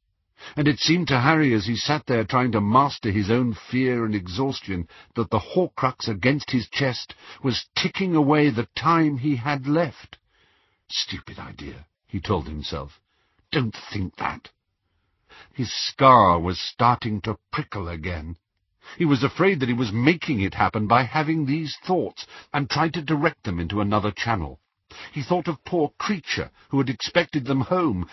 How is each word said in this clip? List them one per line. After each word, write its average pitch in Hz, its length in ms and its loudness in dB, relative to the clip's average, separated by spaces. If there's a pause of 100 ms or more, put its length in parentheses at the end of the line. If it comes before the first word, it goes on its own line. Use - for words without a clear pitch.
(540)
And 147 140 2
it 135 100 2
seemed 165 300 2
to 131 120 2
Harry, 147 340 4
as 101 100 2
he 113 120 0
sat 147 280 -2
there 113 200 0
trying 123 280 2
to 110 80 2
master 120 500 2
his 101 200 0
own 120 260 2 (140)
fear 123 340 0
and 107 100 -2
exhaustion, 95 720 -4 (280)
that 113 160 -2
the 110 80 2
Horcrux - 680 -2
against 117 420 0
his 120 180 -2
chest - 460 -4 (280)
was 127 220 -2 (100)
ticking 185 400 0
away 147 360 6
the 113 260 -2
time 156 400 2
he 135 200 -2
had 131 300 -4
left. 151 520 -2 (720)
"Stupid - 500 -8
idea," - 480 -16 (200)
he 98 140 -6
told 87 260 -2
himself. 73 540 -10 (500)
"Don't 120 240 -2
think - 420 -8
that." - 340 -8 (1040)
His 120 180 -4
scar 110 680 6
was 87 220 -2
starting 117 600 0
to 110 160 -6 (120)
prickle 101 380 -6
again. 85 480 -8 (640)
He 175 60 0
was 139 180 4
afraid 165 380 0
that 127 80 0
he 120 60 0
was 117 180 -2
making 131 480 0
it 95 140 0
happen 107 320 0
by 120 160 6
having 156 420 -2
these 147 400 -2
thoughts, 151 420 -2 (260)
and 143 180 -2
tried 151 240 0
to 170 80 -4
direct 139 420 0
them 87 140 -2
into 87 220 -2
another 104 300 0
channel. 90 500 -4 (520)
He 147 100 -6
thought 175 260 -2
of 151 160 -8
poor 156 340 0
Creature, - 520 -4 (180)
who 139 100 0
had 131 100 2
expected 143 560 -2
them 135 180 0
home 135 500 -2